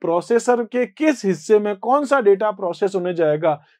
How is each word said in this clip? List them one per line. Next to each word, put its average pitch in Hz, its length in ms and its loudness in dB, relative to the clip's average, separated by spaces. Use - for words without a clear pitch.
प्रोसेसर 226 640 0
के 247 240 -2
किस 294 360 -2
हिस्से 190 340 2
में 208 200 -2
कौन 262 260 0
सा 277 160 0
डेटा 202 300 2
प्रोसेस 190 440 -4
होने 180 200 -2
जाएगा, 156 440 0